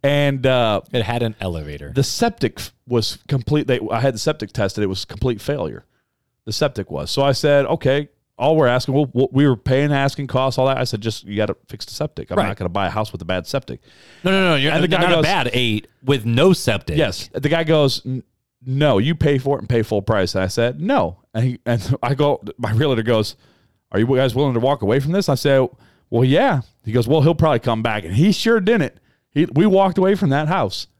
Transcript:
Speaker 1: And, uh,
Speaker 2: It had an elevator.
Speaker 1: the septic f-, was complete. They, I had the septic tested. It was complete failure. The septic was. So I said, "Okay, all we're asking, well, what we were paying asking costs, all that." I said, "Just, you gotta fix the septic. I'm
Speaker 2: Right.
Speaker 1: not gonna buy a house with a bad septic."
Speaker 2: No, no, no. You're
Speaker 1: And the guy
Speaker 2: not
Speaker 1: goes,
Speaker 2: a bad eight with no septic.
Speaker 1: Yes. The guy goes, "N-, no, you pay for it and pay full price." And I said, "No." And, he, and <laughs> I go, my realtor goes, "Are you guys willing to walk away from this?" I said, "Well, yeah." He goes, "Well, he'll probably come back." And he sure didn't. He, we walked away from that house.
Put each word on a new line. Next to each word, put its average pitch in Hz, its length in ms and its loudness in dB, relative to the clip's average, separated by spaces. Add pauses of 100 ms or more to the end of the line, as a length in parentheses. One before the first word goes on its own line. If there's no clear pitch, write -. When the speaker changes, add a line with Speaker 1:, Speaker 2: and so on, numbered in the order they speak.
Speaker 1:
And, 139 440 0
uh, 117 360 2 (100)
Speaker 2:
It 120 100 -2
had 120 200 -4
an 113 180 -4
elevator. 73 540 -8
Speaker 1:
the 135 100 2
septic - 540 -2
f-, - 140 -14 (140)
was 117 320 -2 (100)
complete. 143 380 -2
They, 123 140 0 (100)
I 113 100 -2
had 135 140 0
the 107 40 -10
septic - 340 -4
tested. 104 320 -2
It - 20 0
was 92 180 -4
complete 110 360 -4
failure. 95 440 -6 (600)
The 107 80 -6
septic 117 400 -4
was. 73 180 -8
So 139 120 -2
I 139 100 2
said, 143 340 2
"Okay, 139 420 -2 (300)
all 151 180 2
we're 143 120 4
asking, 127 260 0
well, 143 180 2
what 127 200 0
we 139 160 4
were 123 80 2
paying 143 360 0
asking 139 360 -2
costs, 131 300 -2
all 131 80 2
that." 135 120 0
I 127 60 -2
said, 117 160 -6
"Just, 110 240 -6
you 101 120 -8
gotta 104 200 -2 (120)
fix - 180 -14
the - 60 -18
septic. - 380 -8
I'm 90 80 -4
Speaker 2:
Right. - 80 0
Speaker 1:
not 95 100 -6
gonna 90 120 -6
buy 95 180 -2
a 82 40 -2
house 107 200 -4
with 87 120 -12
a - 20 -12
bad 90 240 -4
septic." - 320 -6 (420)
Speaker 2:
No, 185 80 0
no, 190 200 2
no. 160 40 4
You're 143 180 2
Speaker 1:
And 160 120 2
the 170 40 0
guy 170 120 2
Speaker 2:
not 175 100 4
Speaker 1:
goes, 170 100 4
Speaker 2:
a - 20 4
bad 151 320 0
eight 113 340 0 (160)
with 131 200 0
no 127 280 4
septic. 127 460 -2
Speaker 1:
Yes. 127 340 -2
The 143 160 -4
guy 165 160 0
goes, 151 420 2
"N-, 127 160 -6 (420)
no, 135 340 2
you 151 180 0
pay 147 220 2
for 139 180 0
it - 60 -6
and 101 60 -14
pay 117 140 2
full 104 200 -2
price." 98 340 0
And 95 80 0
I 90 40 -2
said, 123 320 -2
"No." 170 380 -2 (160)
And, 113 100 -2
he, 123 220 -2
and 120 320 -2
<laughs> - 40 -6
I 120 120 -2
go, 143 260 0 (180)
my 110 120 -6
realtor 120 320 0
goes, 110 320 0 (560)
"Are 95 80 -2
you 117 80 2
guys 131 300 2
willing 135 180 0
to 117 60 0
walk 135 220 0
away 113 180 2
from 139 100 -4
this?" 190 180 0
I 143 60 2
said, 135 320 2 (440)
"Well, 117 120 2
yeah." 156 380 2 (240)
He 107 80 -8
goes, 117 160 0
"Well, 147 140 4
he'll 165 120 4
probably 156 240 2
come 113 240 -2
back." 107 220 -2
And 87 100 -8
he 170 160 4
sure 226 300 2
didn't. 185 320 0 (380)
He, 147 220 2
we 170 140 4
walked 190 320 4
away 190 160 4
from 185 160 0
that 151 180 0
house. 156 380 -2 (140)